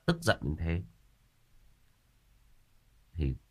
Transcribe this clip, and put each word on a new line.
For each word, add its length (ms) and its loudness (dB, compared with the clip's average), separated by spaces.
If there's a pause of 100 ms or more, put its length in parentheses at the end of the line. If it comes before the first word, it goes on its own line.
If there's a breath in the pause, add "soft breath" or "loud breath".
tức 160 0
giận 200 2
như 160 -2
thế. 240 -2 (2250)
Thì 220 0 (160)